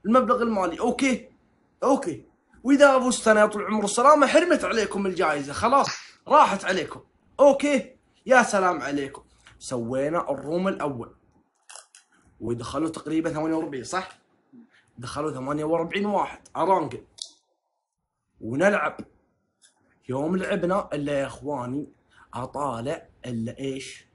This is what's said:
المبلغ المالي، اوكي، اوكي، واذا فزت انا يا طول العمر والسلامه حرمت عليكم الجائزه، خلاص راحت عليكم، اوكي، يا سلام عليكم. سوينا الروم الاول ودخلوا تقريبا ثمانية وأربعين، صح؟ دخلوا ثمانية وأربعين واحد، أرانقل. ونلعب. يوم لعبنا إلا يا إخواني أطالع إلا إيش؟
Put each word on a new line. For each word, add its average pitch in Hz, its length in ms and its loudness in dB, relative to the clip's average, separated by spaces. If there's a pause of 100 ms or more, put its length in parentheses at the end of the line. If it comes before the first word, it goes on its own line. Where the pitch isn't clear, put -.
المبلغ 233 360 4
المالي، 196 380 -2
اوكي، 247 500 -2 (540)
اوكي، 180 420 0 (380)
واذا 269 360 6
فزت 247 280 0
انا 214 140 6
يا 214 40 8
طول 208 160 -4
العمر 208 200 -2
والسلامه 269 460 6
حرمت 330 360 4
عليكم 196 420 -2
الجائزه، 156 480 -2
خلاص 247 340 2 (400)
راحت 220 380 4
عليكم، 180 360 -4 (380)
اوكي، 277 560 4 (300)
يا 247 180 6
سلام 180 380 0
عليكم. 139 420 -6 (360)
سوينا 135 720 -4
الروم 151 360 -4
الاول 143 480 -6 (1200)
ودخلوا 123 500 -6
تقريبا 160 400 -4
ثمانية 160 260 -4
وأربعين، 139 280 -6
صح؟ - 400 -10 (760)
دخلوا 143 340 -6
ثمانية 139 320 -6
وأربعين 170 420 -2
واحد، 190 500 -4
أرانقل. 160 480 0 (1400)
ونلعب. 151 560 0 (1120)
يوم 151 280 -2
لعبنا 180 560 -2
إلا 143 260 -2
يا 135 60 -2
إخواني 131 600 -8 (460)
أطالع 127 760 -6 (160)
إلا 120 340 -8
إيش؟ 135 560 -10